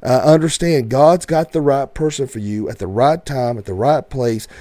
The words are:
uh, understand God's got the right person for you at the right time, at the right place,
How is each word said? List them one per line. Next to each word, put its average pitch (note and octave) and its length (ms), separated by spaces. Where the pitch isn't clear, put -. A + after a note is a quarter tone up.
uh, B2 220
understand D#3 680
God's D#3 340
got D#3+ 280
the E3 80
right C#3 340
person D3 320
for A2+ 140
you G#2 280
at - 120
the F#2 80
right C3+ 360
time, B2 340
at G2 60
the G2 100
right C3 360
place, A#2+ 380